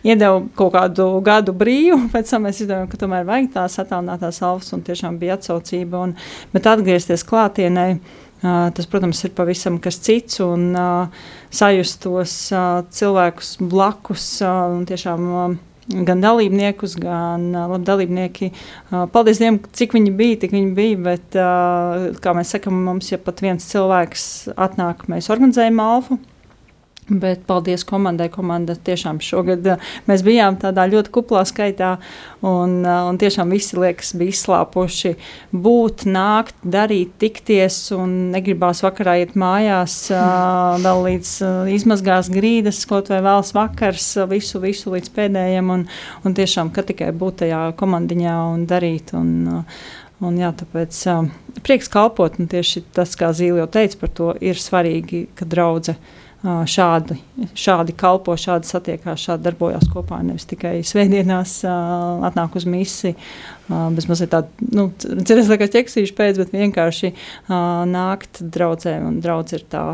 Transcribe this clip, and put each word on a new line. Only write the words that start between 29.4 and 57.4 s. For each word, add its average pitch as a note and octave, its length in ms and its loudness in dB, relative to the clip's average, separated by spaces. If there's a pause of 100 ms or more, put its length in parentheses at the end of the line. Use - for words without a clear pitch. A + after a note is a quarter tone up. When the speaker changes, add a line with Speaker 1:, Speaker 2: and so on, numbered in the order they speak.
Speaker 1:
ā, F#3 80 4 (280)
mēs F#3+ 200 2
bijām G#3 320 6
tādā F#3+ 320 2
ļoti G#3 240 2
kuplā A#3 320 2
skaitā, F#3 540 -2 (400)
un, F3+ 460 0
ā, F3 200 2
un F3+ 160 0
tiešām G3 320 2
visi, G3+ 240 -2
liekas, F3+ 400 0
bija F3 160 0
izslāpuši F3+ 800 0 (380)
būt, A3+ 580 2
nākt, G#3 540 0
darīt, F#3+ 580 0
tikties, G3+ 600 2 (100)
un F#3 220 -2 (160)
negribās F3+ 580 0
vakarā F#3+ 320 2
iet F3 160 0
mājās, F#3+ 640 2 (100)
ā, F#3 140 0 (480)
Speaker 2:
Mm. F3+ 160 0
Speaker 1:
vēl F#3 180 4
līdz, F#3 340 -2
ā, F#3+ 140 -2 (180)
izmazgās F#3+ 600 2
grīdas, G#3 560 0
kaut G3 240 0
vai F#3+ 100 2
vēls G3 340 2
vakars, G3+ 580 0
ā, G3 180 0
visu, G3+ 320 -4
visu G3 320 -4
līdz F3+ 160 -6
pēdējiem, F#3 640 0
un, F3+ 100 0 (360)
un F#3+ 180 0
tiešām, F3+ 320 0
ka - 160 -4
tikai E3 240 -4
būt D#3+ 320 -4
tajā E3 220 0 (100)
komandiņā E3+ 600 0 (140)
un E3+ 200 -2
darīt, E3+ 440 -2
un, - 200 0 (140)
ā, E3+ 120 -2 (600)
un F3 180 -2
jā, F3 160 -2
tāpēc, E3 560 -8
ā, E3+ 80 2 (380)
prieks - 340 0
kalpot, G#3 480 2
un E3+ 80 -2
tieši F3 460 -4
tas, F3 260 -2
kā E3 160 0
Zīle F3 300 0
jau - 20 -6
teica G#3 400 0
par - 80 -4
to, E3 220 -2
ir F3+ 180 -2
svarīgi, E3+ 800 -2
ka - 100 -8
draudze E3 540 0 (440)
ā, F3+ 200 -2
šādi, E3 540 0 (340)